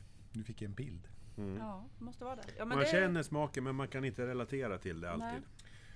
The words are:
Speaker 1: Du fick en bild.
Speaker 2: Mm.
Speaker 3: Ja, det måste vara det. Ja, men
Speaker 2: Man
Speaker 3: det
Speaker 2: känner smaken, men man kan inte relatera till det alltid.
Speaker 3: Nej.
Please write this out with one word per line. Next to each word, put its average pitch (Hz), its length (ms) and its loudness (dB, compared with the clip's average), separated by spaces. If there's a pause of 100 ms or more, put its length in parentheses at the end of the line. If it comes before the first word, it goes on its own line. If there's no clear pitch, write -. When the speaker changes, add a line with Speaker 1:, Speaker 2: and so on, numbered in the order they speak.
(320)
Speaker 1:
Du 110 120 -2
fick 107 180 -6
en 101 120 -4
bild. 92 340 -6 (300)
Speaker 2:
Mm. 190 180 0
Speaker 3:
Ja, 214 280 -4 (140)
det 233 60 -6
måste 247 200 -8
vara 254 120 -2
det. 226 60 -8 (160)
Ja, 214 60 -2
men 226 40 -2
Speaker 2:
Man 247 100 4
Speaker 3:
det 139 120 8
Speaker 2:
känner 180 320 6
smaken, 147 420 2
men 131 100 2
man 135 140 0
kan 135 160 0
inte 123 220 2
relatera 123 520 0
till 82 220 -2
det 85 100 -2
alltid. 85 180 0
Speaker 3:
Nej. - 120 -2 (560)